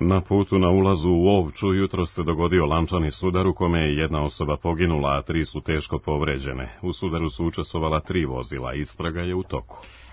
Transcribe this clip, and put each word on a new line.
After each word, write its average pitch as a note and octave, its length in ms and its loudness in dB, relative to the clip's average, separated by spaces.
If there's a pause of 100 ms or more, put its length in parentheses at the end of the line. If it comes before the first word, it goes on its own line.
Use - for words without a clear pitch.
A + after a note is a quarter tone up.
Na F2+ 200 4
putu G2 380 2
na F2+ 120 4
ulazu F#2+ 400 4
u F2 180 6
Ovču F#2+ 460 2
jutros F#2+ 400 -2
se F#2 80 -4
dogodio E2 440 2
lančani D#2+ 440 0
sudar F#2 360 0
u F2+ 80 2
kome E2+ 260 0
je D2+ 160 2
jedna D#2 240 0
osoba D2 360 -2
poginula, D#2 640 0
a C2+ 40 -4
tri D#2+ 220 -2
su D2 160 -8
teško D#2 380 -4
povređene. C2+ 840 -4
U F2+ 100 -4
sudaru E2 380 -4
su E2+ 160 -6
učestvovala D#2+ 540 -2
tri F2 240 -2
vozila, B1+ 500 -8
istraga D#2+ 420 -6
je F2+ 180 -4
u F#2 80 -4
toku. - 340 -10 (360)